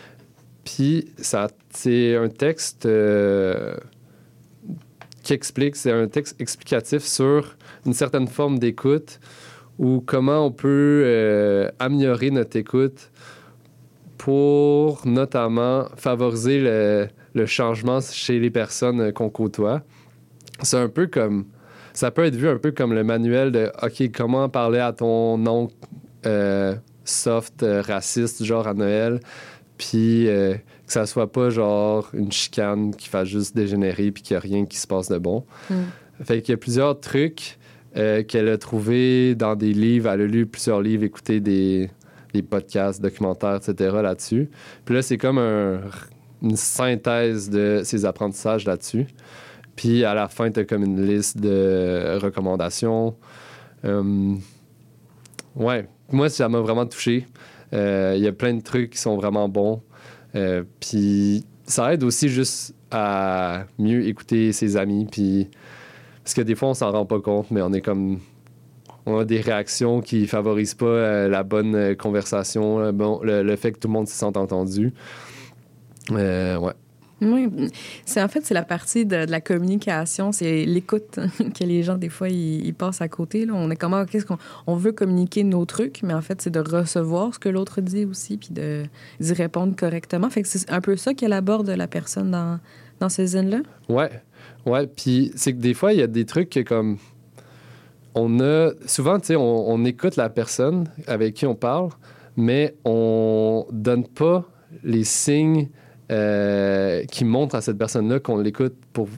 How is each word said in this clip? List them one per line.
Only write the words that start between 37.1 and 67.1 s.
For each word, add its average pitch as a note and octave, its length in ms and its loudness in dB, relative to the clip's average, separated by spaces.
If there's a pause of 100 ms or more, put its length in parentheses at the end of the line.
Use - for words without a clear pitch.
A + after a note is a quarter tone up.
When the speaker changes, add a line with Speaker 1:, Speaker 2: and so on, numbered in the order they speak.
Speaker 1:
euh, G#2+ 280 0
qu'elle A2 260 0
a A2 80 2
trouvés B2+ 800 2
dans A2 200 0
des G#2+ 200 2
livres. A2+ 340 4
Elle G2+ 140 2
a G#2 40 2
lu A2+ 200 2
plusieurs A2 340 0
livres, G#2+ 240 0
écouté G#2+ 360 -2
des, F#2+ 500 2 (420)
des G2+ 100 0
podcasts, G2 600 -2
documentaires, G2 540 -2
et G2 60 -6
cetera F#2+ 380 0
là-dessus. A2 480 -2 (380)
Puis A#2+ 80 0
là, B2+ 80 2
c'est B2+ 160 -2
comme C3 180 2
un, G#2 440 0 (640)
une A2 140 2
synthèse A#2 920 -2
de G#2 340 2
ses G#2 220 -2
apprentissages G2+ 580 -2
là-dessus. G#2 440 -4 (640)
Puis A#2 300 2
à G#2 100 2
la G#2 140 0
fin, A2+ 220 -2
t'as G#2+ 140 0
comme G2+ 200 0
une G2 200 0
liste G#2 340 0
de F#2 800 2
recommandations. G2 960 -2 (720)
Euh, G2+ 500 0 (1200)
ouais. A#2 320 -2 (240)
Moi, C#3 200 2
ça C3 180 0
m'a A#2 120 2
vraiment A2+ 260 0
touché. A#2+ 400 -2 (480)
Euh, G2 420 2
il G2 60 2
y G#2 60 4
a G2+ 40 0
plein A#2+ 220 0
de A2 80 -4
trucs B2 280 -2
qui - 80 -12
sont G#2+ 180 0
vraiment G2+ 340 0
bons. G#2+ 320 0 (520)
Euh, F#2 300 -2 (160)
puis G2+ 640 2 (220)
ça B2+ 260 0
aide D#3 120 0
aussi B2 240 2
juste - 460 -2 (160)
à F#2+ 720 -2 (140)
mieux A2 280 2
écouter A2+ 460 0
ses G#2 240 0
amis. G2+ 340 0
Puis, G2 380 0 (720)
parce - 120 -8
que B2 80 2
des A2 120 0
fois, C3+ 140 0
on C3+ 60 0
s'en A#2 160 0
rend G#2 160 0
pas G#2 140 0